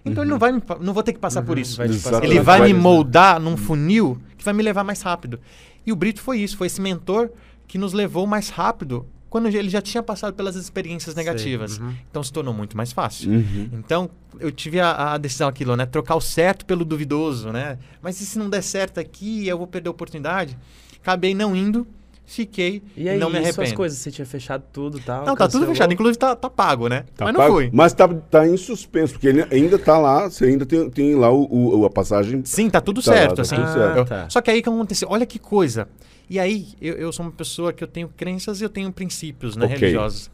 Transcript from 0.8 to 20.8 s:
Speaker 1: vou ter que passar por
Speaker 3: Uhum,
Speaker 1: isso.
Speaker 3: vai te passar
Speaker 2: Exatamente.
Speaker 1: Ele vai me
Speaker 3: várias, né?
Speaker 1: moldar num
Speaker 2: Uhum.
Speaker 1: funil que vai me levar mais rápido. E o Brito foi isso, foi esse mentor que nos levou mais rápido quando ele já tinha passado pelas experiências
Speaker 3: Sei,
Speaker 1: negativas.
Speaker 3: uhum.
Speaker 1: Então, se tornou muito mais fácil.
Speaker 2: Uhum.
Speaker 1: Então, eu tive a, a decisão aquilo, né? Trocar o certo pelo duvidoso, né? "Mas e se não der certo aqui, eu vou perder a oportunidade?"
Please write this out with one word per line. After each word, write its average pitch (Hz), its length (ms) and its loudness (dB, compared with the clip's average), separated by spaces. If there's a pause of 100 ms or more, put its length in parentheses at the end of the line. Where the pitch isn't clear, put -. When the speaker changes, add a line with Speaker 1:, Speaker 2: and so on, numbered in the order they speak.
Speaker 1:
vou 214 100 0
ter 233 100 -2
que - 60 -16
passar 131 220 -4
por 143 160 -2
Speaker 3:
Uhum, 131 40 -2
Speaker 1:
isso. - 160 -8
Speaker 3:
vai 120 100 -2
te 110 80 0
passar 107 140 -4
Speaker 2:
Exatamente. 113 240 2
Speaker 1:
Ele - 80 6
vai 175 140 8
me 196 60 8
Speaker 3:
várias, 202 160 6
né? 175 60 4
Speaker 1:
moldar 170 560 6
num 160 120 -2
Speaker 2:
Uhum. 165 60 -2
Speaker 1:
funil 156 600 0 (200)
que - 80 -18
vai 208 80 0
me 214 100 0
levar 202 220 -2
mais 196 160 -8
rápido. 135 380 -6 (460)
E 220 60 -2
o 214 40 -2
Brito 208 260 -2
foi 254 180 -4
isso, 208 180 -6
foi 180 100 -4
esse 175 140 -8
mentor 190 480 -2 (380)
que - 100 -12
nos 190 160 -4
levou 190 320 -2
mais 208 240 -4
rápido 160 560 -6 (240)
quando 226 180 -2
ele 202 220 -2
já 202 120 -2
tinha 226 200 -6
passado 208 320 -8
pelas 196 220 -8
experiências 170 580 -10
Speaker 3:
Sei, 160 100 -6
Speaker 1:
negativas. 113 540 -6
Speaker 3:
uhum. 120 160 -10 (160)
Speaker 1:
Então, 147 140 -8
se 131 100 -10
tornou 139 200 -4
muito 104 220 -8
mais 117 160 -6
fácil. 120 400 -4
Speaker 2:
Uhum. 104 420 0
Speaker 1:
Então, 160 360 -4 (300)
eu 151 120 -6
tive 160 300 -4
a, 147 320 0
a 147 40 -2
decisão 143 300 -4
aquilo, 131 300 -2
né? 127 80 -2
Trocar 151 300 -2
o 160 60 0
certo 180 440 0
pelo 175 180 -2
duvidoso, 147 680 -4
né? 131 260 -8 (240)
"Mas 185 180 -10
e 202 60 -12
se 208 140 -10
não 208 100 -6
der 196 140 -4
certo 190 360 -6
aqui, 202 480 -8
eu 180 100 -2
vou 175 100 -10
perder 175 200 -10
a 175 40 -4
oportunidade?" 160 680 -8 (420)